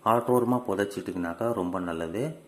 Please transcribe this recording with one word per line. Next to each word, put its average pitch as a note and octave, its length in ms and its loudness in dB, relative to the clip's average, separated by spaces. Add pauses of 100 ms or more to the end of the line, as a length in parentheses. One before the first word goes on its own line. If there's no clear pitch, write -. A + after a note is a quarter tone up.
ஆற்றோரமா A#2+ 540 4 (100)
புதைச்சிட்டிங்கனாக்கா F#2+ 840 -2
ரொம்ப F2+ 280 -2
நல்லது. E2+ 420 -4 (260)